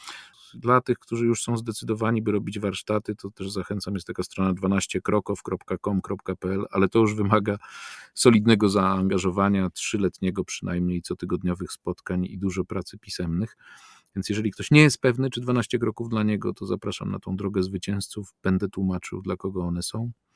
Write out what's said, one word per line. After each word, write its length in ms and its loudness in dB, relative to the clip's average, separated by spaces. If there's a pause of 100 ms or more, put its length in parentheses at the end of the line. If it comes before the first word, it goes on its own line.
(540)
Dla 260 4
tych, 180 0
którzy 280 -2
już 160 2
są 140 -2
zdecydowani, 640 -2
by 100 0
robić 260 -2
warsztaty, 560 -2
to 160 -12
też 200 -8
zachęcam, 440 -6
jest 120 -6
taka 160 -6
strona 320 0
dwanaście 460 0
kroków 420 0
kropka 420 -6
com 160 0
kropka 360 -6
p 120 -6
l, 220 -2
ale 180 4
to 100 2
już 160 6
wymaga 420 2 (580)
solidnego 540 8
zaangażowania, 1040 2
trzyletniego 720 -2
przynajmniej, 580 -2
cotygodniowych 680 -4
spotkań 520 -4
i 140 -8
dużo 260 -2
pracy 340 -8
pisemnych. 580 -6 (600)
Więc 120 -6
jeżeli 220 -2
ktoś 200 -10
nie 120 10
jest 180 4
pewny, 300 0
czy 100 -8
dwanaście 380 -2
kroków 300 -4
dla 140 0
niego, 320 0
to 120 -10
zapraszam 440 -4
na 80 -4
tą 180 -6
Drogę 260 -2
Zwycięzców. 800 -6
Będę 260 2
tłumaczył, 540 -4
dla 140 -4
kogo 260 -6
one 200 -2
są. 280 -6 (260)